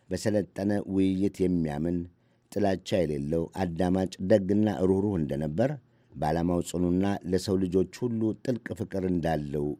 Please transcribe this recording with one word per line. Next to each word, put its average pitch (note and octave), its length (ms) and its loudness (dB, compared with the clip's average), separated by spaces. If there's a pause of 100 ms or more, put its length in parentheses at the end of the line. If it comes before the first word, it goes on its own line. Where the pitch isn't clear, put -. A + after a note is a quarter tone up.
በሰለጠነ G2+ 680 -2 (160)
ውይይት F#2+ 520 2
የሚያምን፣ F2 580 0 (540)
ጥላቻ G2 460 0
የሌለው፣ D2+ 460 0 (120)
አዳማጭ፣ F2+ 560 0 (160)
ደግና G2+ 400 4 (120)
ሩህሩህ F#2+ 360 2
እንደነበር፣ D#2 560 0 (400)
በዓላማው F2 500 0
ጽኑና F2+ 440 0 (180)
ለሰው F#2 340 0
ልጆች F#2 400 0
ሁሉ A2+ 240 -4 (180)
ጥልቅ A#2 360 -4
ፍቅር F#2+ 300 -6
እንዳለው D2+ 600 0 (140)